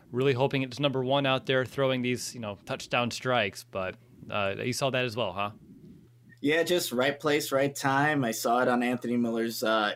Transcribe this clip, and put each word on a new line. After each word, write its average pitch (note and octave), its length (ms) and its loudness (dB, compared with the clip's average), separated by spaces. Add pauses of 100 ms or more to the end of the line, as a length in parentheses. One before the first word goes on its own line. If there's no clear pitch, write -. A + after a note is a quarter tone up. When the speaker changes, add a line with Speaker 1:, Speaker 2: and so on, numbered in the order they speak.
(100)
Speaker 1:
really C3 240 2
hoping C3+ 280 2
it's B2+ 160 -6
number C3+ 240 0
one C3+ 220 0
out C3 220 0
there C3 180 2
throwing C3 380 0
these, B2 320 -2
you B2 60 -12
know, G#2 260 -8
touchdown B2 440 -2
strikes, A#2+ 540 -2
but, F#2 300 -6 (360)
uh, G2+ 320 0
you A#2+ 120 -2
saw C3+ 160 0
that B2+ 140 0
as A2+ 120 -6
well, G#2 160 -2
huh? G2+ 180 -2 (920)
Speaker 2:
Yeah, D#3 220 2
just E3+ 280 0
right B2 260 2
place, D3+ 340 0
right C#3 220 2
time. C#3+ 500 2
I A2+ 80 0
saw A#2+ 280 2
it B2+ 80 4
on B2 140 2
Anthony A#2+ 340 0
Miller's, A#2 460 -2
uh, A2 340 2